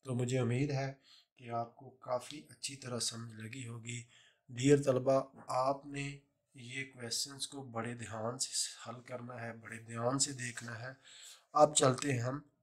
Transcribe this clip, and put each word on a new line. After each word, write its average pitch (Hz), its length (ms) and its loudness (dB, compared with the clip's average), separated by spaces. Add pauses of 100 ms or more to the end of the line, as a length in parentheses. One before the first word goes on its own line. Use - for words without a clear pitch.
तो 127 100 -2
मुझे 123 260 2
उम्मीद 123 300 2
है 135 300 -2 (380)
कि 120 100 -14
आपको 117 380 -4
काफ़ी 127 640 -6
अच्छी - 260 -10
तरह 120 220 -6
समझ 113 420 -6
लगी 113 240 -10
होगी। 117 420 -10 (440)
डियर 139 320 6
तलबा, 131 500 4 (180)
आपने 139 720 -2 (360)
ये 127 260 -8
क्वेश्चंस 131 640 -6
को 139 160 -8
बड़े 117 320 -4
ध्यान 113 440 -6
से - 120 -2 (360)
हल 120 140 -10
करना 120 340 -10
है, 113 260 -8
बड़े 110 180 -12
ध्यान 117 400 0
से 139 140 2
देखना 120 420 -8
है। 123 220 -10 (600)
अब 151 180 10
चलते 135 380 6
हैं 120 80 2
हम 131 300 -4 (120)